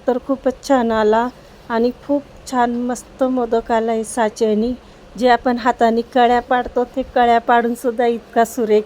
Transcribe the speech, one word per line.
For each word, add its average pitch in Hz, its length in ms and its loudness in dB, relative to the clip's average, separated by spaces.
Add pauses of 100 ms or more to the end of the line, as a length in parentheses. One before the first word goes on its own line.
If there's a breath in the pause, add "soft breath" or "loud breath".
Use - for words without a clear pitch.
तर 247 200 0
खूपच 262 420 -4
छान 240 240 2
आला 220 360 2 (400 loud breath)
आणि 240 220 0 (160)
खूप 285 160 -2 (280)
छान 240 200 0
मस्त 247 540 -6
मोदक 240 480 -2
आला 226 200 0
आहे 226 120 -2
साच्यानी. 220 680 -2 (460 loud breath)
जे 247 100 2
आपण 240 280 2
हाताने 233 440 0
कळ्या 240 400 2
पाडतो, 247 440 -2
ते 254 180 -8
कळ्या 240 360 2
पाडूनसुद्धा 240 680 0
इतका 233 380 0
सुरेख 214 420 0